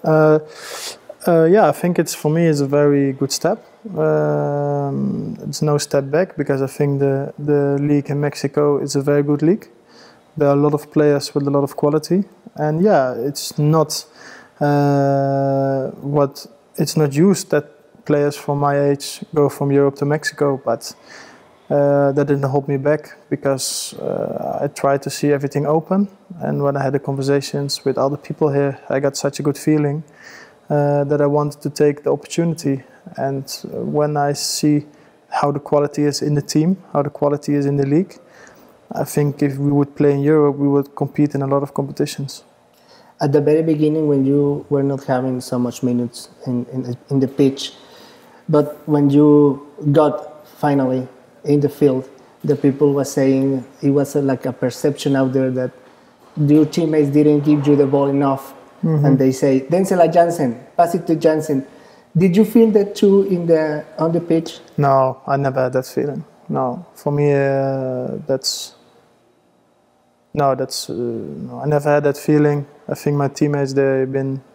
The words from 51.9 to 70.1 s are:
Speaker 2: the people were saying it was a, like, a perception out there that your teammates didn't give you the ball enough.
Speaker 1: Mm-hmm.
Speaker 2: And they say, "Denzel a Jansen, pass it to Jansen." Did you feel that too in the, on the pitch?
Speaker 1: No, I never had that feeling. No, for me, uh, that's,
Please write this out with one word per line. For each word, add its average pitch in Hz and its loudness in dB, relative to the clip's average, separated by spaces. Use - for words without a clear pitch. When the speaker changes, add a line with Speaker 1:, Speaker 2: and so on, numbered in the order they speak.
Speaker 2:
the 143 2
people 143 2
were 139 0
saying 135 0
it 139 2
was 139 0
a, 147 2
like, 135 -2
a 127 -4
perception 139 -2
out 131 0
there 131 0
that 127 -4
your 151 6
teammates 156 0
didn't 147 4
give 147 2
you 143 6
the 139 4
ball 139 2
enough. 139 -2
Speaker 1:
Mm-hmm. 151 2
Speaker 2:
And 135 6
they 131 4
say, 135 2
"Denzel 180 2
a - -
Jansen, 165 2
pass 170 2
it 170 -4
to 165 2
Jansen." 151 0
Did 180 4
you 214 6
feel 226 4
that 202 2
too 196 4
in 175 -2
the, 156 2
on 165 0
the 175 0
pitch? 165 -2
Speaker 1:
No, 135 2
I 143 0
never 135 0
had 131 -2
that 127 -2
feeling. 139 -4
No, 135 -4
for - -6
me, 147 2
uh, 135 -2
that's, - -4